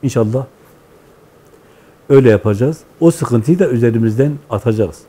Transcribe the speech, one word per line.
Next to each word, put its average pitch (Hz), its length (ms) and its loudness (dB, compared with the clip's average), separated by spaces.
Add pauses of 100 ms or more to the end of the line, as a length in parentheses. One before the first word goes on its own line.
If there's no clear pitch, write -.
İnşallah 123 440 -2 (1600)
öyle 135 220 4
yapacağız. 107 500 0 (200)
O 165 100 4
sıkıntıyı 123 480 -2
da 208 100 0
üzerimizden 117 640 0 (180)
atacağız. 107 480 -4 (100)